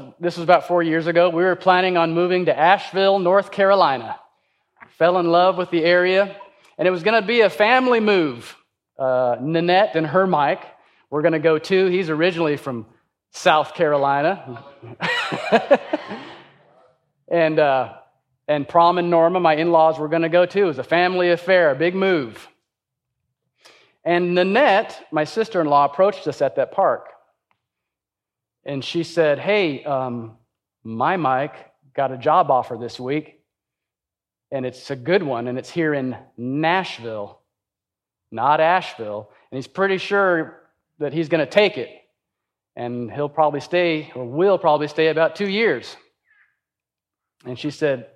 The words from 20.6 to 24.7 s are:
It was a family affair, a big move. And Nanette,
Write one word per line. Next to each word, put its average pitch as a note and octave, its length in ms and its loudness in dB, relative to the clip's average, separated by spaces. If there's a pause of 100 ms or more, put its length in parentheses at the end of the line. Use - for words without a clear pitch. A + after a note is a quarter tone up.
It - 20 2
was C#3+ 100 -4
a C3 60 -6
family F3+ 480 0
affair, E3+ 400 2
a C3 40 0
big E3+ 200 0
move. E3+ 520 -2 (1600)
And F3 320 0
Nanette, G3 760 2